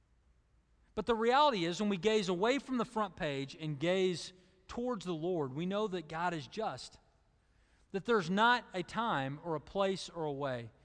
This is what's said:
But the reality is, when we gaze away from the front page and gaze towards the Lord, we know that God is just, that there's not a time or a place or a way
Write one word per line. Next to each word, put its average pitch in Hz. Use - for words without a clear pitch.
But 208
the 240
reality 240
is, 170
when 208
we 202
gaze 208
away 214
from 262
the 226
front 208
page 139
and 156
gaze 180
towards 240
the 180
Lord, 156
we 160
know 202
that 175
God 170
is 143
just, 175
that 196
there's 208
not 226
a 185
time 151
or 165
a 147
place 196
or 170
a 151
way 131